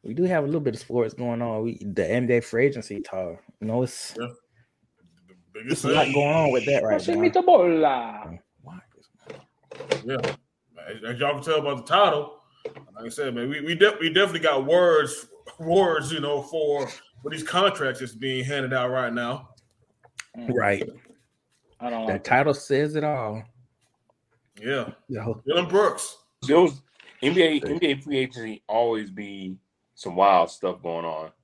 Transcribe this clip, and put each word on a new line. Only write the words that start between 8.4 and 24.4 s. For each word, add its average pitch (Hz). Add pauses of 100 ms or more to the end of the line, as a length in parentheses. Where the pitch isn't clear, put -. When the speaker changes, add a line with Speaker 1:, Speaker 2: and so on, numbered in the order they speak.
Speaker 1:
Why? 170 (1300)
Speaker 2:
Yeah. 131 (720)
As, 107
as 120
y'all 143
can 139
tell 156
by 143
the 120
title, 156 (240)
like -
I -
said, 135
man, 120
we, 147
we, 160
de-, 208
we 165
definitely 170
got 143
words, 165 (320)
words, 165
you 156
know, 143
for, 143 (340)
for 147
these 156
contracts 156
that's 127
being 131
handed 135
out 127
right 123
now. 120 (840)
Speaker 3:
Mm. 120
Speaker 1:
Right. 101 (880)
Speaker 3:
I 120
don't 113
Speaker 1:
The 107
Speaker 3:
like 98
that. -
Speaker 1:
title 139
says 147
it 151
all. 113 (1160)